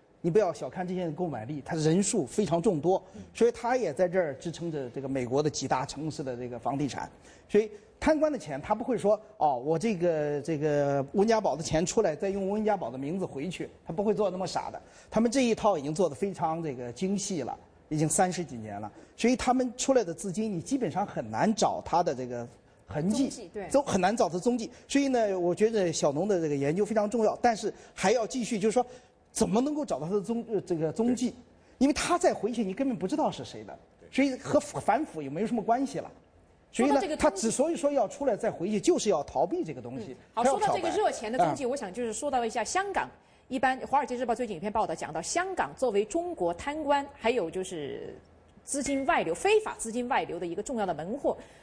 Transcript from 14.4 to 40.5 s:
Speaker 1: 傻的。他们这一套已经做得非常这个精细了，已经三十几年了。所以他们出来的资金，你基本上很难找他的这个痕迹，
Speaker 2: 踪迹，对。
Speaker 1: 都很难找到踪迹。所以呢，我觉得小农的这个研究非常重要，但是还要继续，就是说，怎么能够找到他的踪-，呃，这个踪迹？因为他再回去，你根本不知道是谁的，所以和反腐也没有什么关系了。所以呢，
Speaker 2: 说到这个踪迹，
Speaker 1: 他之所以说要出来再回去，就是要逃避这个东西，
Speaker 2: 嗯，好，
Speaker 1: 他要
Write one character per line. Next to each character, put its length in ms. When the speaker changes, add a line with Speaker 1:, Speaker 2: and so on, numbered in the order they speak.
Speaker 1:
傻 240
的。 100
他 100
们 100
这 140
一 100
套 220
已 60
经 120
做 140
得 60
非 180
常 300
这 120
个 160
精 280
细 240
了， 160
已 100
经 100
三 240
十 100
几 140
年 240
了。 100
所 120
以 80
他 160
们 240
出 160
来 100
的 120
资 180
金， 180
你 120
基 160
本 120
上 160
很 240
难 240
找 300
他 180
的 120
这 120
个 220
痕 240
迹， 180
Speaker 2:
踪 20
迹， 220
对。 160
Speaker 1:
都 140
很 180
难 160
找 140
到 80
踪 180
迹。 140
所 100
以 100
呢， 300
我 160
觉 160
得 220
小 180
农 160
的 140
这 80
个 80
研 180
究 120
非 80
常 160
重 120
要， 200
但 120
是 180
还 200
要 140
继 160
续， 160
就 120
是 20
说， 140
怎 160
么 140
能 140
够 100
找 160
到 60
他 80
的 80
踪-， 260
呃， 140
这 120
个 160
踪 240
迹？ 200
因 100
为 60
他 240
再 160
回 180
去， 140
你 80
根 160
本 80
不 100
知 80
道 160
是 140
谁 180
的， 160
所 140
以 140
和 200
反 460
腐 160
也 80
没 140
有 40
什 80
么 80
关 240
系 120
了。 120
所 140
以 20
呢， 60
Speaker 2:
说 20
到 60
这 40
个 80
踪 160
迹， 60
Speaker 1:
他 60
之 80
所 200
以 60
说 160
要 160
出 160
来 100
再 160
回 200
去， 100
就 180
是 120
要 140
逃 220
避 160
这 120
个 80
东 180
西， 120
Speaker 2:
嗯， 40
好， 120
Speaker 1:
他 40
要 80